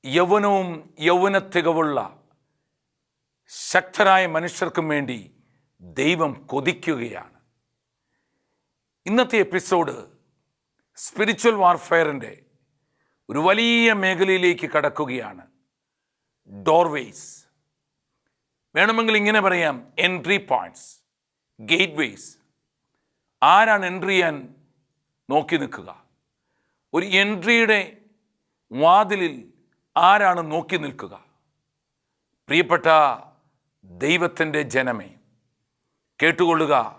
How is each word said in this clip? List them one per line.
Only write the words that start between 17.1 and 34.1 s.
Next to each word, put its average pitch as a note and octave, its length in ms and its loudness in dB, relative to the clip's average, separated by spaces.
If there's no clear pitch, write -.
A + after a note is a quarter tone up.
വേണമെങ്കിൽ A3 480 2
ഇങ്ങനെ G#3+ 240 2
പറയാം, E3+ 300 0
എൻട്രി F3+ 340 -2
പോയിന്റ്സ്, G2 380 -8
ഗേറ്റ്വേസ്. D3+ 580 -2
ആരാണ് G#3 340 4
എൻട്രി F#3 240 -4
ചെയ്യാൻ E3+ 220 2
നോക്കി D3+ 300 -2
നിൽക്കുക? G#2+ 280 -12
ഒരു E3+ 100 0
എൻട്രിയുടെ G#3+ 560 2
വാതിലിൽ F#3 540 2
ആരാണ് F#3+ 320 4
നോക്കി E3+ 300 -4
നിൽക്കുക? G2 300 -14
പ്രിയപ്പെട്ട E3 400 2
ദൈവത്തിൻ്റെ D#3+ 560 -2